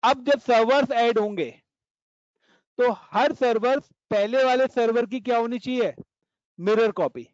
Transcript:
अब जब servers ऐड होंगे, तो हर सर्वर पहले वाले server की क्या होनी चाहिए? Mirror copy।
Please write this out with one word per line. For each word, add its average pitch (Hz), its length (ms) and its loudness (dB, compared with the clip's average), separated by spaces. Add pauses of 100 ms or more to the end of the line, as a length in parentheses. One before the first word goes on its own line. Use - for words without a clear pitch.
अब 262 220 0
जब 277 160 2
servers 247 500 2
ऐड 233 280 2
होंगे, 202 440 -6 (1160)
तो 247 140 2
हर 247 400 -2
सर्वर 247 480 0
पहले 220 640 -2
वाले 254 220 2
server 233 400 0
की 233 140 -8
क्या 240 180 -2
होनी 233 200 -4
चाहिए? 240 360 -4 (640)
Mirror 214 300 2
copy। 127 440 -6